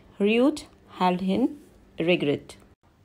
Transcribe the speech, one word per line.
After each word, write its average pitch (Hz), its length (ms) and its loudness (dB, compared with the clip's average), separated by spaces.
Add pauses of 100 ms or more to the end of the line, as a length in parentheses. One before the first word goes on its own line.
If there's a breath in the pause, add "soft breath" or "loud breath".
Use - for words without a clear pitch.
(200)
Rude, 233 440 2 (340)
held 180 240 0
in 214 360 0 (400)
regret. 156 600 -2 (460)